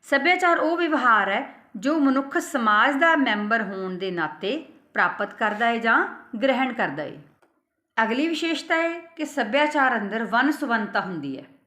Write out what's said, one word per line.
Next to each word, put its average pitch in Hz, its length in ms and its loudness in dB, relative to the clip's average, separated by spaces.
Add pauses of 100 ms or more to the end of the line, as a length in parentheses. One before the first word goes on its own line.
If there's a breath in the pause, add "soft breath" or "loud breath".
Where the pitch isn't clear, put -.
ਸੱਭਿਆਚਾਰ 339 560 2
ਉਹ 330 180 0
ਵਿਵਹਾਰ 247 520 2
ਹੈ 226 260 -4 (220)
ਜੋ 269 220 0
ਮਨੁੱਖ 277 400 2
ਸਮਾਜ 240 580 2
ਦਾ 330 200 4
ਮੈਂਬਰ 220 460 0
ਹੋਣ 190 360 -6
ਦੇ 190 120 -4
ਨਾਤੇ 180 560 -4 (280)
ਪ੍ਰਾਪਤ 202 400 0
ਕਰਦਾ 214 320 0
ਹੈ 233 120 0
ਜਾਂ 233 300 2 (340)
ਗ੍ਰਹਿਣ 254 300 2
ਕਰਦਾ 156 300 -4
ਹੈ। 147 200 -10 (800)
ਅਗਲੀ 254 260 0
ਵਿਸ਼ੇਸ਼ਤਾ 330 480 -2
ਹੈ 330 220 -2
ਕਿ - 260 -10
ਸੱਭਿਆਚਾਰ 269 760 0
ਅੰਦਰ 208 260 -4
ਵੰਨ 240 260 2
ਸੁਵੰਨਤਾ 226 500 -2
ਹੁੰਦੀ 143 380 -8
ਹੈ। - 60 -16 (220)